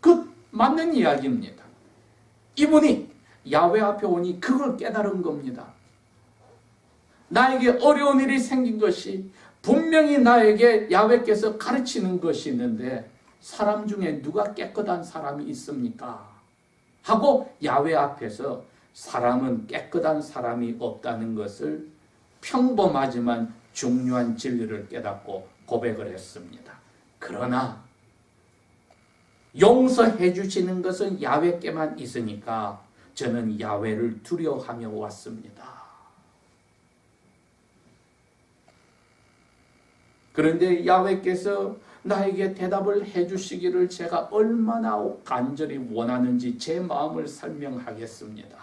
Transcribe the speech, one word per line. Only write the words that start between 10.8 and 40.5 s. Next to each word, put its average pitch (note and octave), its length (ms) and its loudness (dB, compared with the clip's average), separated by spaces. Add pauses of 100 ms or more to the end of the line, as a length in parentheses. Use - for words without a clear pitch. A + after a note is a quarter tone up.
야훼께서 G#3+ 680 4
가르치는 G#3 600 -2
것이 D#3 300 -2
있는데 A#2+ 600 -4 (300)
사람 G#3 460 -2
중에 F3+ 360 -4
누가 G3+ 320 -2
깨끗한 F#3 480 -4
사람이 D3 440 -10
있습니까? A#2+ 840 -10 (720)
하고 - 500 2 (120)
야훼 C#3+ 300 2
앞에서 C3+ 680 -4 (280)
사람은 B2 720 -2
깨끗한 D#3 560 -2
사람이 A#2+ 560 -6
없다는 A2+ 560 -6
것을 D3 540 -8 (520)
평범하지만 C3+ 1120 0 (200)
중요한 B2 640 -2
진리를 G#2+ 520 -6
깨닫고 G2+ 600 -10 (180)
고백을 A2 460 -4
했습니다. - 600 -18 (460)
그러나 B2 680 -6 (1800)
용서해 A3+ 720 6
주시는 F#3 500 -2
것은 F#3 380 -4
야훼께만 D#3 800 -2
있으니까 A2 840 -8 (320)
저는 A2+ 460 -4
야훼를 G#2+ 640 -4
두려워하며 B2 680 -6
왔습니다. G#2+ 840 -14 (4000)
그런데 E3+ 520 2